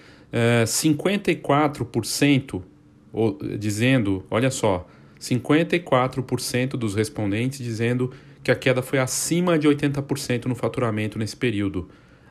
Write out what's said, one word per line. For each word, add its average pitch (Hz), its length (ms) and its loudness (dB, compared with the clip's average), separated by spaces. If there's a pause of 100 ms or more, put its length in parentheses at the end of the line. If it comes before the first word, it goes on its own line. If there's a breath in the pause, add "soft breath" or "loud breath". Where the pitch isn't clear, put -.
(300 loud breath)
É, 117 360 4
cinquenta 170 640 0
e - 60 0
quatro 143 480 0
por 117 200 -4
cento 139 560 2 (520)
o-, 110 240 0 (200)
dizendo, 104 720 0
olha 123 220 2
só, 92 340 0 (320 loud breath)
cinquenta 156 600 2
e - 20 -2
quatro 131 420 0
por 123 200 -4
cento 127 340 -2
dos 110 200 -4
respondentes 110 640 -2
dizendo 120 520 -2 (320 loud breath)
que 131 80 2
a 120 40 4
queda 127 260 2
foi 135 180 0
acima 170 580 0
de 151 120 4
oitenta 143 320 0
por 139 180 -4
cento 123 300 -4
no 120 60 -2
faturamento 107 640 -2
nesse 107 200 -6
período. 101 500 -2 (440 loud breath)